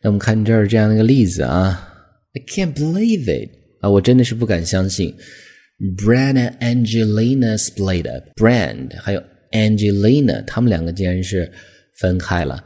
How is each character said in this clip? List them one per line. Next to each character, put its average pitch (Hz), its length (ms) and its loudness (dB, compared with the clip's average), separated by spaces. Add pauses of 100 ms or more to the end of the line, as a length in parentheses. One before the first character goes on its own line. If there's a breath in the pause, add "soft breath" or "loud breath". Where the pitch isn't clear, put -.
那 - 60 -2
我 104 40 2
们 101 60 2
看 110 260 0
这 113 100 2
儿 110 120 4
这 104 100 0
样 107 120 4
的 110 60 2
一 110 40 4
个 110 60 4
例 123 220 4
子 87 160 -2
啊 90 500 -2 (400 loud breath)
，I 127 140 -12
can't 185 260 -4
believe 170 520 -2
it. 78 260 -4 (300)
啊， 101 100 0
我 98 100 6
真 123 160 4
的 127 80 6
是 120 100 -2
不 117 120 -2
敢 90 180 -2
相 95 240 -2
信。 95 260 -4 (840 loud breath)
Brad 123 380 2
and 123 240 0
Angelina 113 1000 0
split 95 520 -2
up。 64 140 -12 (120)
Brad 104 640 0
还 - 140 -8
有 98 100 -4 (300)
Angelina， 107 920 2
他 - 160 -6
们 120 100 4
两 85 140 -2
个 82 80 -6
竟 95 140 -6
然 90 160 -2
是 92 280 -4 (480 loud breath)
分 92 200 0
开 87 260 -4
了。 67 220 -8